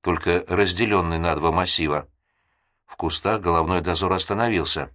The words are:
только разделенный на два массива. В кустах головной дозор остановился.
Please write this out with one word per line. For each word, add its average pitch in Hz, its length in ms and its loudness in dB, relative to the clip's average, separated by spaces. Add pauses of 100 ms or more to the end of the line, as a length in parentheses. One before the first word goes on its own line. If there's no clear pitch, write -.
только 87 440 0
разделенный 92 720 2
на 85 180 0
два 82 160 2
массива. 80 560 0 (800)
В - 100 -20
кустах 98 440 -2
головной 85 400 2
дозор 90 320 0
остановился. 95 840 -2